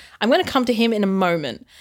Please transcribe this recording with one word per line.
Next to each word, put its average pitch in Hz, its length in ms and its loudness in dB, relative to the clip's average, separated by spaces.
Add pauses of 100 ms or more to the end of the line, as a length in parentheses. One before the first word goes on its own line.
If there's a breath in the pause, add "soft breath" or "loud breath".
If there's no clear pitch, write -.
(200 loud breath)
I'm 214 100 0
gonna 349 140 2
come 254 220 -2
to 240 80 0
him 226 180 0
in 214 100 -2
a 196 40 2
moment. 175 600 -2 (140 loud breath)